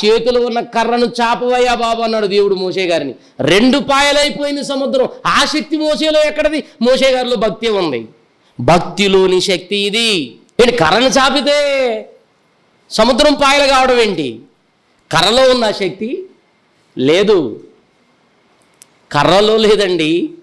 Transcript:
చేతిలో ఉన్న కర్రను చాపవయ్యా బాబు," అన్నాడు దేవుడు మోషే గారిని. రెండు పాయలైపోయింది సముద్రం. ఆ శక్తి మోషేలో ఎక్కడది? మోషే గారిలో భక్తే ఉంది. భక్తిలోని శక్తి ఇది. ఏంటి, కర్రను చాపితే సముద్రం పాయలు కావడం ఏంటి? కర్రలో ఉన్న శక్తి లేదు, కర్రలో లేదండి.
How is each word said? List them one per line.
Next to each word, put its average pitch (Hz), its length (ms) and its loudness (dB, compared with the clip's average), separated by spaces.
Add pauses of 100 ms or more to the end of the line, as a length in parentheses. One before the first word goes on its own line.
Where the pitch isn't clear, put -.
చేతిలో 233 360 2
ఉన్న 240 180 -2
కర్రను 233 460 -2
చాపవయ్యా 240 720 0
బాబు," 233 260 -2
అన్నాడు 226 260 -2
దేవుడు 202 280 0
మోషే 185 300 -4
గారిని. 147 300 -2 (240)
రెండు 240 400 4
పాయలైపోయింది 285 840 0
సముద్రం. 269 460 -2 (160)
ఆ 233 200 0
శక్తి 302 320 -4
మోషేలో 302 460 0
ఎక్కడది? 302 400 -4 (180)
మోషే 262 300 2
గారిలో 247 240 -2
భక్తే 220 340 -4
ఉంది. 151 380 -4 (520)
భక్తిలోని 180 840 2
శక్తి 190 340 -4
ఇది. 202 640 -2 (220)
ఏంటి, 165 100 4
కర్రను 165 340 2
చాపితే 269 1040 0 (840)
సముద్రం 269 420 2
పాయలు 285 340 0
కావడం 262 320 2
ఏంటి? 165 400 -4 (720)
కర్రలో 226 400 4
ఉన్న 233 200 0
శక్తి 214 540 -8 (720)
లేదు, 160 640 0 (1500)
కర్రలో 190 460 2
లేదండి. 190 720 0 (140)